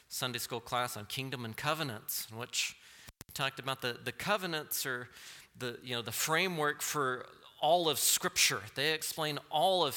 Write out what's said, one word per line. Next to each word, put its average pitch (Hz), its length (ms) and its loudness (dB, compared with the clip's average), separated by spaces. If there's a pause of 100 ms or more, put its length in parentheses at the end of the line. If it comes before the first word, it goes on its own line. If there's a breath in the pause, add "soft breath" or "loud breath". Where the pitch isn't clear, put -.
Sunday 123 300 -2
school 117 220 -4
class 120 360 -2
on 107 80 -8
kingdom 131 400 -6
and 110 100 -8
covenants, 147 800 -4
in 113 60 -10
which - 380 -2 (600 loud breath)
talked 135 220 -2
about 131 200 -4
the, 120 240 -2
the 123 80 -2
covenants 175 720 -2
or 123 240 -4 (480 loud breath)
the, 120 280 -6
you 127 100 -4
know, 117 80 -2
the 113 100 -6
framework 156 680 2
for 131 420 0 (360)
all 165 280 6
of 131 100 4
Scripture. - 600 4 (140)
They 147 180 2
explain 151 460 -2 (100)
all 170 380 6
of 131 100 0